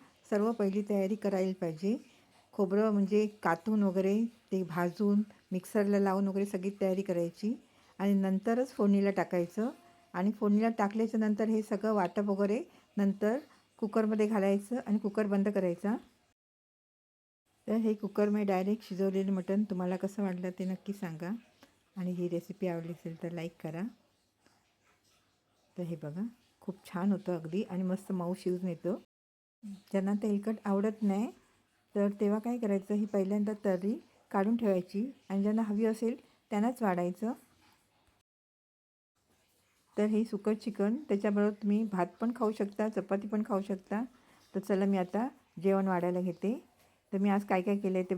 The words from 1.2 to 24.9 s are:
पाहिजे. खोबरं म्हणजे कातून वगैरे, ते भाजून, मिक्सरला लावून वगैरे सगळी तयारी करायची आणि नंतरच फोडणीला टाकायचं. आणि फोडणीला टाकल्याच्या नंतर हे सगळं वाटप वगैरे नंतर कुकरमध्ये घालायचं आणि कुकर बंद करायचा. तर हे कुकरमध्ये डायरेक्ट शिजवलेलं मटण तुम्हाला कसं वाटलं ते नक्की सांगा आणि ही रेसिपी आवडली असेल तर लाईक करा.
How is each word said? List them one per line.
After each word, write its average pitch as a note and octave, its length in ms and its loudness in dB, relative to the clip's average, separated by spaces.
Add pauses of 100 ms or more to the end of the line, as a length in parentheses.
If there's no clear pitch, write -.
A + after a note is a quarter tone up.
पाहिजे. F#3 360 -2 (580)
खोबरं G3+ 380 2
म्हणजे G#3 340 4 (160)
कातून G3+ 400 2
वगैरे, F#3+ 320 2 (380)
ते F#3+ 120 0
भाजून, F3+ 580 2 (300)
मिक्सरला G3+ 460 0
लावून G3 300 2
वगैरे G3 180 0
सगळी G3 240 -4 (100)
तयारी F#3+ 220 0
करायची F3 500 -2 (460)
आणि G3 160 2
नंतरच G3 580 0
फोडणीला G3+ 440 4
टाकायचं. F3+ 540 -2 (440)
आणि F#3 180 0
फोडणीला G#3+ 360 2 (100)
टाकल्याच्या A3 420 0
नंतर G#3+ 280 2
हे A3 140 2
सगळं G#3+ 320 -2
वाटप G3+ 360 0
वगैरे G3+ 320 0 (340)
नंतर G#3 420 2 (400)
कुकरमध्ये G#3+ 480 2
घालायचं G3+ 600 0
आणि G#3 120 2
कुकर G#3 280 -2
बंद G3+ 220 2
करायचा. G3 480 0 (1700)
तर G#3+ 100 0
हे A3 180 2
कुकरमध्ये G#3 500 0
डायरेक्ट G3 440 0
शिजवलेलं F#3+ 440 0
मटण F#3+ 380 0
तुम्हाला F3+ 260 -2
कसं G3 260 -4
वाटलं F#3 360 -4
ते F#3+ 60 -4
नक्की F#3 280 -6
सांगा E3+ 380 -8 (640)
आणि F3+ 160 -4
ही F3 160 -2
रेसिपी F3 380 -4
आवडली E3+ 260 -4
असेल E3 300 -12
तर E3+ 100 -6
लाईक E3+ 300 -8
करा. E3 200 -8 (1900)